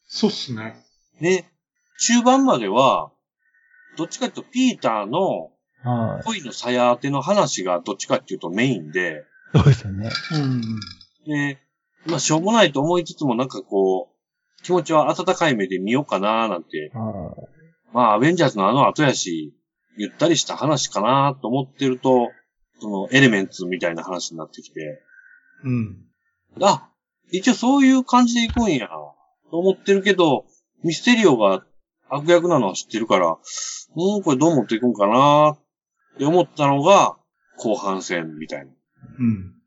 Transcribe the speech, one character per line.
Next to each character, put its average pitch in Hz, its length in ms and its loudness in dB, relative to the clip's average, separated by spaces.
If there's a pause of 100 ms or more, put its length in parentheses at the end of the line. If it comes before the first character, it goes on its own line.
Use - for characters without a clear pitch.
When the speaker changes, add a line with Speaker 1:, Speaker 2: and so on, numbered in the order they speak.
Speaker 1:
そ - 200 -2
う - 40 2
っ - 20 -10
す - 220 -10
ね。 110 200 -14 (460)
Speaker 2:
ね。 175 300 0 (480)
中 233 240 2
盤 262 220 4
ま 247 120 2
で 110 100 -2
は、 101 440 2 (840)
ど 160 80 -6
っ - 20 -16
ち - 120 -16
か 254 80 -4
っ - 40 -8
て - 80 -14
い - 20 -14
う - 40 -16
と、 - 60 -20
ピ 254 200 2
ー 180 80 -8
タ 127 100 0
ー 107 160 -2
の 123 460 -4 (300)
Speaker 3:
は 113 380 -4
い。 - 60 -14
Speaker 2:
恋 208 180 -6
の 117 80 -12
鞘 123 420 0
当 120 80 -4
て 139 80 -4
の 139 120 -2
話 156 420 0
が 90 160 -2
ど 101 140 -8
っ - 20 -6
ち - 100 -12
か 135 120 -2
っ - 60 -6
て - 100 -12
い 85 40 -10
う - 40 -12
と 85 80 -8
メ 104 180 -2
イ 117 120 -2
ン 76 120 -16
で。 82 320 -4 (320)
Speaker 3:
そ 101 60 6
う - 20 2
で 139 100 6
す - 140 -4
よ 95 60 -10
ね。 104 160 -8 (240)
Speaker 1:
う 156 40 -4
ん、 151 40 -2
う 143 40 -4 (120)
ん。 117 40 -4 (640)
Speaker 2:
で、 143 320 -4 (480)
ま 160 120 -4
あ、 - 20 -2
し - 140 -2
ょ 156 60 2
う - 20 -4
も 196 100 -2
な 226 140 6
い 151 80 0
と 135 80 -2
思 175 180 0
い 170 60 -6
つ - 100 -14
つ - 80 -8
も、 131 100 0
な 120 120 -2
ん - 20 -10
か 127 160 -12
こ 95 480 0
う、 - 520 -20
気 175 100 -2
持 180 100 2
ち 160 80 -6
は 151 180 4
温 - 160 -4 (120)
か 170 120 0
い 131 60 0
目 98 120 -2
で 92 120 -4
見 101 140 -2
よ 139 80 0
う 139 40 -6
か 98 140 -4
な 110 280 0
ー - 20 -4
な 90 100 -6
ん 80 60 -16
て。 76 280 -12
Speaker 3:
は 107 400 -10 (580)
い。 - 20 -20
Speaker 2:
ま 120 80 2
あ、 113 140 4
ア 107 40 2
ベ 147 120 4
ン 180 40 0
ジ 165 80 2
ャ 139 40 4
ー - 20 2
ズ 113 80 -8
の 95 100 2
あ 110 60 2
の 131 160 4
後 151 140 -2
や 131 100 2
し、 80 420 -8 (420)
ゆ 101 100 -6
っ - 40 -12
た - 160 -2
り 170 80 4
し - 80 -2
た - 140 -8
話 139 320 -2
か 101 120 -4
な 135 400 2
と 117 60 -8
思 135 160 -2
っ 131 100 -14
て 139 140 -2
る 127 100 0
と、 123 320 2 (520)
そ 107 80 -10
の、 98 220 -6
エ 131 100 6
レ 135 80 8
メ 101 140 2
ン 92 40 -6
ツ - 180 -12
み 90 140 -6
た 87 100 -2
い 82 60 -8
な 82 80 -12
話 87 280 -10
に 82 60 -16
な 78 60 -10
っ 76 60 -16
て - 120 -20
き - 100 -20
て。 76 300 -14 (640)
Speaker 1:
う 131 80 -4
ん。 110 320 -6 (580)
Speaker 2:
あ、 - 280 2 (420)
一 185 200 0
応 - 20 4
そ 254 260 2
う 269 60 6
い 262 80 8
う 262 100 2
感 247 240 4
じ 233 80 -2
で 233 80 0
い 226 60 -4
く 233 160 0
ん 190 80 0
や、 110 160 -4 (600)
と 160 100 -4
思 185 120 2
っ 190 60 0
て - 160 0
る 196 100 2
け 202 100 2
ど、 160 320 2 (380)
ミ 165 100 0
ス - 100 -8
テ 240 120 4
リ 226 100 2
オ 139 120 6
が 98 260 2 (460)
悪 143 180 -6
役 175 220 4
な 160 100 4
の 110 80 0
は 90 60 -4
知 - 120 -10
っ - 60 -20
て - 80 -4
る 117 80 -4
か 101 100 2
ら、 82 200 2 (580)
う 196 240 -2
ん、 190 40 -10
こ 165 80 0
れ 127 60 2
ど 151 140 4
う 160 40 0
持 123 80 2
っ - 20 -4
て 117 100 -4
い 110 60 -4
く 123 60 0
ん 120 60 0
か 101 140 0
な 147 500 4
っ - 20 -20 (580)
て 139 80 -2
思 175 180 4
っ - 40 -2
た 147 200 -2
の 139 160 2
が、 170 320 4 (420)
後 110 180 -2
半 98 280 -6
戦 82 340 -6
み 78 100 -14
た 76 100 -10
い 69 80 -14
な 67 60 -20 (480)
Speaker 1:
う 127 40 -2
ん。 95 300 -2 (140)